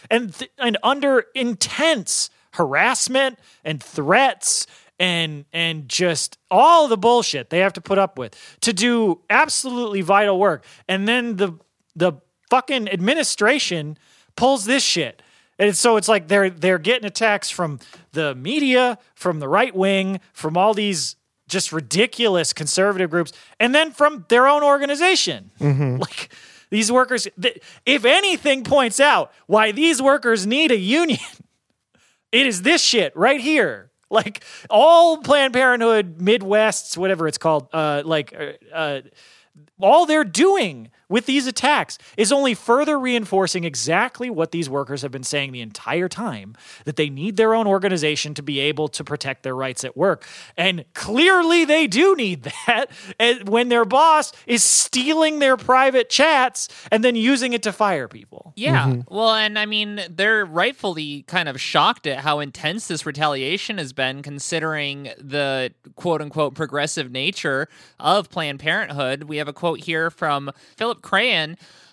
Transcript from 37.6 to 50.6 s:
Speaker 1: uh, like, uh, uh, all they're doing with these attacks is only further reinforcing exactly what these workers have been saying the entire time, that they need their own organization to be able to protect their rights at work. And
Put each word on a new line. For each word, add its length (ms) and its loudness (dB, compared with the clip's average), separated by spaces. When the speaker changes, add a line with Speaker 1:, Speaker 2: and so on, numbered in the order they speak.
Speaker 1:
uh, 320 -2
like, 320 -4
uh, 380 -14
uh, 260 -6
all 260 6
they're 180 2
doing 640 0
with 200 0
these 180 0
attacks 540 -2
is 140 2
only 240 2
further 440 0
reinforcing 640 -2
exactly 640 -4
what 240 -4
these 160 -4
workers 360 -6
have 80 -8
been 120 -12
saying 280 -4
the 100 -12
entire 480 -6
time, 460 -10
that 100 -8
they 160 -2
need 260 -6
their 160 2
own 140 0
organization 680 -2
to 80 -12
be 180 -6
able 280 -2
to 160 -12
protect 400 -10
their 120 -6
rights 280 -6
at 120 -12
work. 300 0
And 260 -2